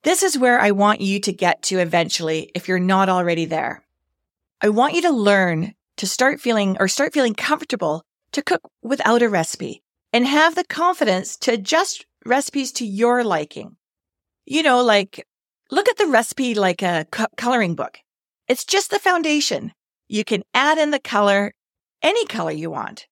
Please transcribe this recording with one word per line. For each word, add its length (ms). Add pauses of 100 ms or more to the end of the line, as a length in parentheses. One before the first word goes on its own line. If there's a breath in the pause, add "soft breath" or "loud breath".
This 200
is 160
where 200
I 120
want 320
you 180
to 100
get 340
to 140
eventually 760
if 120
you're 120
not 320
already 340
there. 400 (800)
I 80
want 240
you 80
to 80
learn 640 (240)
to 80
start 340
feeling 400
or 80
start 240
feeling 220
comfortable 720 (260)
to 80
cook 220 (180)
without 400
a 80
recipe 540 (280)
and 160
have 280
the 100
confidence 720
to 160
adjust 540 (180)
recipes 480
to 140
your 360
liking. 540 (720)
You 160
know, 200
like, 440 (440)
look 160
at 120
the 80
recipe 480
like 260
a 300
co-, 160 (100)
coloring 380
book. 240 (500)
It's 160
just 260
the 80
foundation. 760 (340)
You 160
can 200 (100)
add 240
in 140
the 60
color, 540 (480)
any 240
color 280
you 180
want. 420